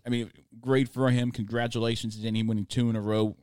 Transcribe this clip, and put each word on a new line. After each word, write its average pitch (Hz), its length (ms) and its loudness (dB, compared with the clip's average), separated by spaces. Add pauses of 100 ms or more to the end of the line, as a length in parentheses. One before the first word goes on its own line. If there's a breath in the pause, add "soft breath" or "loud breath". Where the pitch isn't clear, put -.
I 120 40 -4
mean, 120 220 -2 (300)
great 131 260 2
for 127 220 2
him. 123 220 2
Congratulations 117 840 -2
to 107 80 -10
Denny 110 200 0
winning 110 240 -2
two 120 220 0
in 113 60 0
a 107 60 -2
row. 107 420 0